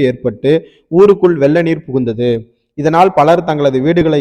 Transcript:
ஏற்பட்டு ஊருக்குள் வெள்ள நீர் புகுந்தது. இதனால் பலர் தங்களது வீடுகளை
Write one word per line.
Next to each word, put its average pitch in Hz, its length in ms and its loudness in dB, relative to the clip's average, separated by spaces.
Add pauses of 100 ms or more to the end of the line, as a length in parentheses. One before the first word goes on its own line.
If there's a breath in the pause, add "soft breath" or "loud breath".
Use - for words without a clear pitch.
ஏற்பட்டு 127 420 -4 (460 soft breath)
ஊருக்குள் 190 460 4
வெள்ள 147 140 2 (100)
நீர் 156 180 -4
புகுந்தது. 123 440 -4 (520)
இதனால் 170 360 2
பலர் 170 300 2
தங்களது 143 380 -2
வீடுகளை 160 360 0